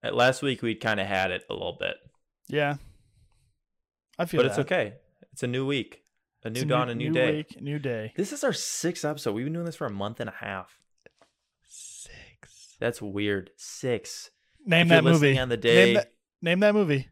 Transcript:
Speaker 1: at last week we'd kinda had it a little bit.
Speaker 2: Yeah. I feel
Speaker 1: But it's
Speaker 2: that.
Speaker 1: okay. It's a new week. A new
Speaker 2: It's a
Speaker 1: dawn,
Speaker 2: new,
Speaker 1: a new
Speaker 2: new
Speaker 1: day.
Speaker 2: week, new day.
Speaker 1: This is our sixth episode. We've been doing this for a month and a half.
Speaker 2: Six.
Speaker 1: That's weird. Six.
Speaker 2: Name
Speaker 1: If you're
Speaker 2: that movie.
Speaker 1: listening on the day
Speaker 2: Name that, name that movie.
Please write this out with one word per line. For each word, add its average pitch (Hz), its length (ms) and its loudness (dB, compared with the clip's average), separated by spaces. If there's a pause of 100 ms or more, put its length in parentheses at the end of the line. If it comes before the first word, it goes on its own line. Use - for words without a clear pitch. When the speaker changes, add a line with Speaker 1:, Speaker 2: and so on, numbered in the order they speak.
Speaker 1:
at 117 100 -6
last 127 300 2
week 135 180 -2
we'd 113 200 -4
kinda 107 240 0
had 95 260 0
it 90 180 -6
a - 40 -6
little 90 260 -8
bit. 50 160 -4 (520)
Speaker 2:
Yeah. 147 280 -2 (1400)
I 175 60 0
feel 143 140 -2
Speaker 1:
But 127 80 6
it's 110 100 0
Speaker 2:
that. 147 100 0
Speaker 1:
okay. 120 280 -2 (360)
It's - 120 -8
a 123 40 -2
new 127 180 -2
week. 135 380 -4 (400)
A 113 60 -8
new 110 100 -8
Speaker 2:
It's 135 40 -2
a - 40 -2
Speaker 1:
dawn, 123 200 2
Speaker 2:
new, 120 40 -6
Speaker 1:
a 117 40 -6
new 120 140 -4
Speaker 2:
new 160 40 0
Speaker 1:
day. 127 240 2
Speaker 2:
week, - 240 -12
new 143 180 -6
day. 117 380 -6
Speaker 1:
This 196 140 -4
is - 120 -8
our 175 100 0
sixth - 500 -6
episode. 143 300 -4
We've 117 120 -4
been 156 80 -4
doing 170 120 -6
this 165 120 -10
for 151 100 -6
a 110 40 -6
month 101 280 -6
and 113 100 -6
a - 40 -16
half. 98 440 -12 (840)
Speaker 2:
Six. - 1160 -20
Speaker 1:
That's 120 220 -4
weird. 101 560 -4
Six. - 720 -8 (340)
Speaker 2:
Name 170 220 4
Speaker 1:
If 170 60 4
you're 165 60 8
Speaker 2:
that 156 80 6
movie. 135 80 8 (140)
Speaker 1:
listening 135 120 4
on 127 100 -2
the 120 80 0
day 117 280 8
Speaker 2:
Name 190 100 6
that, - 160 2 (320)
name 175 160 2
that 208 160 6
movie. 147 360 2